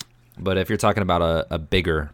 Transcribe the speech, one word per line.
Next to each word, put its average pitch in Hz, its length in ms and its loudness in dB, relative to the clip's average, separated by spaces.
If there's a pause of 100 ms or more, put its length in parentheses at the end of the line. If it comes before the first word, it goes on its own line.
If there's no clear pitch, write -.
(380)
But 92 200 -2
if 92 120 0
you're 107 80 0
talking 104 240 2
about 90 200 2
a, 82 280 0
a 85 80 -2
bigger 80 560 0